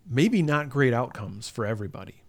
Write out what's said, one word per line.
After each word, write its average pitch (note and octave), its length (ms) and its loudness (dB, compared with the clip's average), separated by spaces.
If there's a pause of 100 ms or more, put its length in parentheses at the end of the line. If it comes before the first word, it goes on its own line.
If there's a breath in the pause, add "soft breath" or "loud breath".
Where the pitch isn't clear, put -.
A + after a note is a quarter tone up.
maybe F3 320 4
not D3 280 0
great C3 260 4
outcomes G#2+ 540 -6
for A2 180 -4
everybody. G#2 640 -8